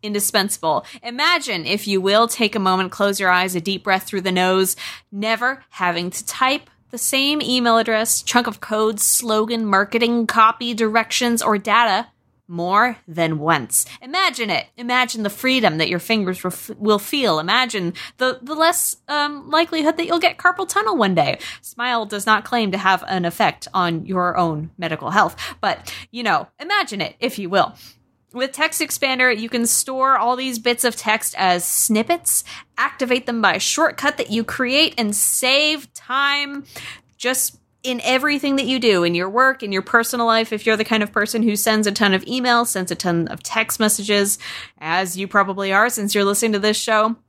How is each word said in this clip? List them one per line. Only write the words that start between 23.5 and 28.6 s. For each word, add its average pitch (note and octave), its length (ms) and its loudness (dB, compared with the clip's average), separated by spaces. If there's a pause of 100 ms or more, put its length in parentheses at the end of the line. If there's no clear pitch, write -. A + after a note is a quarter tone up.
on E3+ 320 -2
your F3+ 320 -2
own D#3+ 400 -2
medical D#3 340 -6
health, G3 240 4 (280)
but, - 280 -4 (200)
you A#3 120 -10
know, F3 240 0 (140)
imagine E4 400 -2
it, - 180 -6
if B3 200 -4
you G3 100 -6
will. F#3 260 2 (600)
With C4 180 -4
Text D#4+ 300 -2